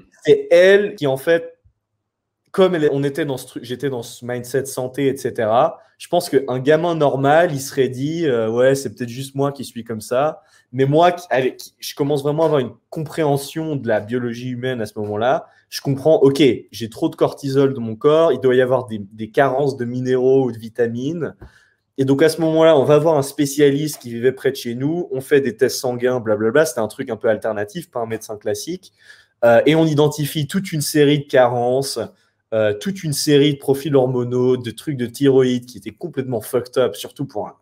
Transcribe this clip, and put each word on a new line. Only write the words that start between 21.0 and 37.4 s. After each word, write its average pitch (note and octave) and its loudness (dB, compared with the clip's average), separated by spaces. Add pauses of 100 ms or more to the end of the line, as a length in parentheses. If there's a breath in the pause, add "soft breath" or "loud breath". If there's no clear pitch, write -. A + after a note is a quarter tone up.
Et C3+ 0
donc, C#3 2
à D#3+ 6
ce D#3+ -6
moment-là, D#3+ 4
on C3 4
va D3 6
voir D#3 2
un C#3 2
spécialiste C#3+ 0
qui A#2+ -14
vivait A#2 0
près C3 -4
de C3+ -4
chez A#2+ -8
nous, D#3 -4
on C3 -6
fait C#3 2
des B2 -4
tests B2 0
sanguins, B2 -2
blablabla. A2 2
C'était D#3 -6
un G#2+ -2
truc - -10
un A2 -8
peu - -2
alternatif, G#2+ -4
pas B2 -8
un A#2 -6
médecin A2+ -10
classique. G#2+ -8 (520 soft breath)
Euh, A#2 6
et D3 6
on D#3+ 4
identifie D3 0
toute F#3+ -6
une D#3 -4
série D3 2
de C#3 -8
carences, B2 0 (560)
euh, G#2+ 2
toute F#3+ -8
une D3+ -4
série C#3+ 4
de C#3 -10
profils C#3 -2
hormonaux, B2+ 0
de A2+ -8
trucs C#3 -10
de B2 -6
thyroïde B2+ 2
qui - -20
étaient - -16
complètement B2+ -8
fucked - -4
up, B2 0
surtout - -12
pour G2+ -10